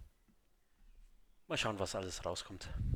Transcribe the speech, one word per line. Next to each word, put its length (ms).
mal 100
schauen, 200
was 160
alles 300
rauskommt. 460